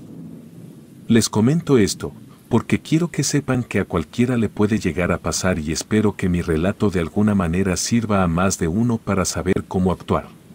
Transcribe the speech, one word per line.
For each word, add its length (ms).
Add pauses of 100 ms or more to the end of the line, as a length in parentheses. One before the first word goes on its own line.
(1120)
Les 160
comento 500
esto, 360 (340)
porque 320
quiero 320
que 120
sepan 400
que 180
a 20
cualquiera 540
le 100
puede 320
llegar 320
a 60
pasar 420
y 140
espero 420
que 140
mi 120
relato 480
de 120
alguna 340
manera 400
sirva 480
a 40
más 320
de 100
uno 280
para 280
saber 420
cómo 240
actuar. 380 (260)